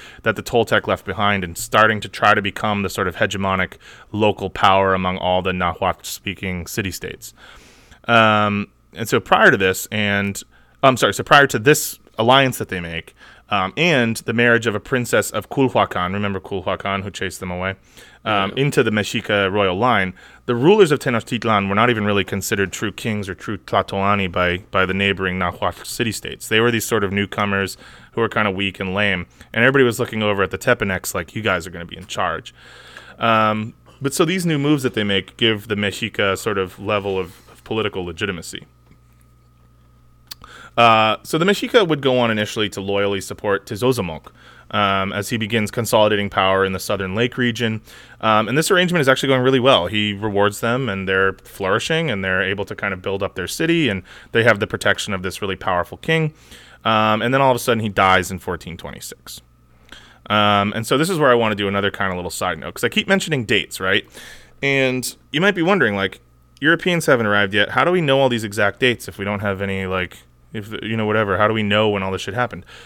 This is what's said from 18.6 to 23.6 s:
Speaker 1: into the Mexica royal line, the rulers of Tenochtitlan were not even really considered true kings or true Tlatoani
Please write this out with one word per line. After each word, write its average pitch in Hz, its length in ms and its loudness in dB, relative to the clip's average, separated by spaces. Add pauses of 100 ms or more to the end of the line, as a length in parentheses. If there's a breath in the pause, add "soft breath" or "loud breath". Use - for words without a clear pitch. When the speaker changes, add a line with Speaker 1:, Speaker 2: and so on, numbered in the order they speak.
Speaker 1:
into 143 180 2
the 113 80 0
Mexica 104 640 0
royal 98 240 2
line, 101 380 2 (320 loud breath)
the 123 80 0
rulers 170 360 6
of 135 100 0
Tenochtitlan 113 680 0
were 98 60 0
not 117 160 4
even 110 140 0
really 101 200 2
considered 98 480 -4
true 104 200 -6
kings 104 360 -6
or 92 60 -8
true - 240 -8
Tlatoani 98 720 0